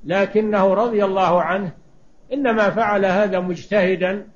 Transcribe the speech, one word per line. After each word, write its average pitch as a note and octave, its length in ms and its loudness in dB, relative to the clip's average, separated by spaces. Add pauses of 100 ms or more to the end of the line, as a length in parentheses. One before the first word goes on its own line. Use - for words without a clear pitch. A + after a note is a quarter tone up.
لكنه G3 680 2
رضي G#3+ 300 0
الله F#3 380 2
عنه F3 300 -4 (600)
إنما A3+ 380 0
فعل G#3 340 0
هذا F#3+ 360 0
مجتهداً F#3 960 -2